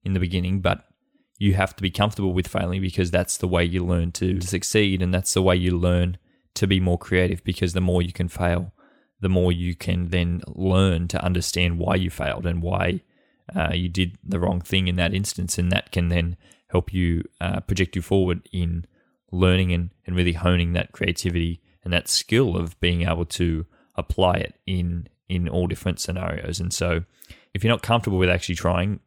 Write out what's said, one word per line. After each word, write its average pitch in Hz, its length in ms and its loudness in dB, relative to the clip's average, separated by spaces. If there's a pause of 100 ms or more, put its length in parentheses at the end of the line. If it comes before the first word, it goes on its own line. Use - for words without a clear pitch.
in 98 80 -2
the 92 80 2
beginning, 90 400 0
but 92 240 -2 (540)
you 101 160 4
have 95 220 0
to 98 60 -8
be 92 80 0
comfortable 101 420 0
with 90 140 0
failing 90 340 -2
because 92 300 0
that's 87 280 0
the 95 100 -2
way 87 160 2
you 87 200 0
learn 87 280 0
to 92 280 -2
succeed, 95 640 2
and 90 100 0
that's 90 220 -2
the 95 80 4
way 92 140 6
you 90 200 2
learn 87 420 2 (360)
to 104 120 0
be 95 140 4
more 87 180 2
creative, 90 460 0
because 92 280 -2
the 92 80 0
more 90 220 2
you 87 100 -2
can - 160 -4
fail, 87 440 -2 (480)
the 98 80 0
more 92 220 4
you 87 240 0
can 87 340 -2
then 87 380 0
learn 92 640 2
to - 160 -4
understand 87 540 0
why 87 160 0
you 90 160 0
failed - 360 -6
and 85 160 -2
why, 95 380 -2 (540)
uh, 82 180 -2
you 87 160 -2
did 87 340 0
the 95 160 -4
wrong 87 220 0
thing 92 280 0
in 87 80 0
that 87 180 0
instance, 92 440 -4
and 87 140 2
that - 200 -2
can 87 160 0
then 85 280 0 (320)
help - 240 -2
you, 85 300 0 (180)
uh, 92 200 -2
project 92 360 -2
you 87 60 -4
forward 90 500 0
in 85 340 -2 (460)
learning 90 400 4
and, 87 180 0 (160)
and 90 100 -4
really 87 160 2
honing 87 400 2
that 87 200 -2
creativity 85 720 -2 (220)
and 90 80 -2
that - 160 0
skill 110 480 2
of 85 240 -4
being 87 220 2
able 82 220 0
to 80 400 -2 (300)
apply 92 400 2
it - 200 -4 (120)
in, 87 420 -4 (200)
in 87 200 -2
all 90 180 0
different 92 340 -4
scenarios. 85 600 -6
And 90 120 -4
so 85 320 0 (480)
if 92 100 -6
you're 113 100 4
not 113 100 0
comfortable 113 360 2
with 90 120 6
actually 87 240 0
trying 90 520 0